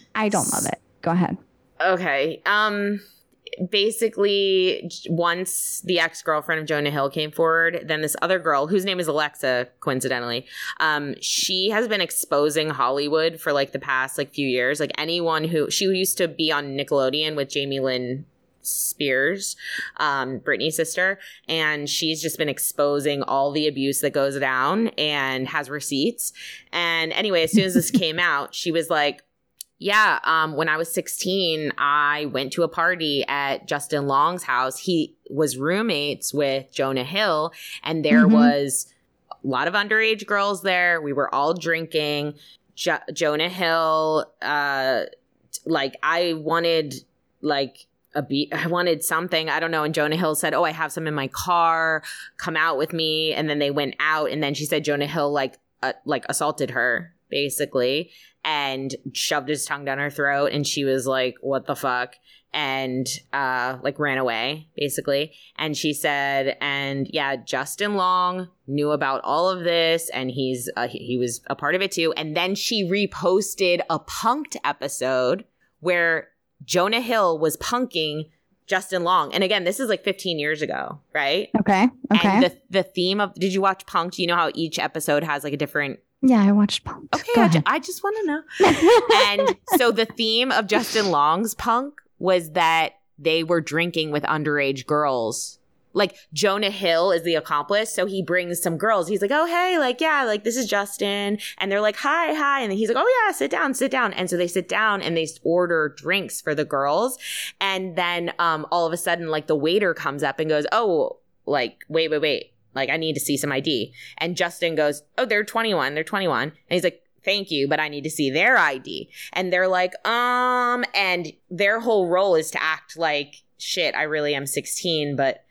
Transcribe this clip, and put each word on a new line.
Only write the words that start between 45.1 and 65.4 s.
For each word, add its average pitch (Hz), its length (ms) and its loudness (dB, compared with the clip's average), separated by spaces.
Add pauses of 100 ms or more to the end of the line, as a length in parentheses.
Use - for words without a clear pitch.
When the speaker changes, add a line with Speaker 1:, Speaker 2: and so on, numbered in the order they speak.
Speaker 2:
t-, - 160 -10
like, 139 340 0
I 170 320 0
wanted, 160 600 0 (460)
like, 139 440 -2 (320)
a 147 40 -2
be-, 143 320 -2
I 147 140 -2
wanted 170 360 0
something. 160 460 -2
I 147 100 0
don't 165 120 -2
know." 156 120 0
And 151 100 -2
Jonah 151 220 0
Hill 160 200 0
said, 156 180 -2
"Oh, 151 100 2
I 160 80 0
have 160 220 -6
some 160 120 -6
in 151 80 -2
my 139 140 -2
car. 165 720 0 (360)
Come 170 180 -6
out 156 220 2
with 156 160 -2
me." 156 400 -2
And 151 160 -2
then 147 100 -2
they 143 120 2
went 143 280 -2
out. 156 320 0
And 143 100 -2
then 143 120 -2
she 147 120 -6
said 147 200 -2
Jonah 143 200 0
Hill, 147 280 -2
like, 135 240 -2 (260)
uh, 131 80 -2 (140)
like, 135 240 -2
assaulted 151 420 -2
her, 123 420 -2 (160)
basically, 139 800 -2 (340)
and 135 500 -2 (160)
shoved 143 380 -2
his 147 160 -2
tongue 143 180 -6
down 139 140 -2
her 143 120 -2
throat. 143 440 0
And 147 120 0
she 139 200 -2
was 135 200 0
like, 127 360 0
"What 135 240 -2
the 143 100 -4
fuck?" 127 380 -2 (400)
And, 135 520 -2 (280)
uh, 131 500 -2
like, 135 160 -4
ran 143 180 0
away, 131 600 -2
basically. 143 560 -2 (240)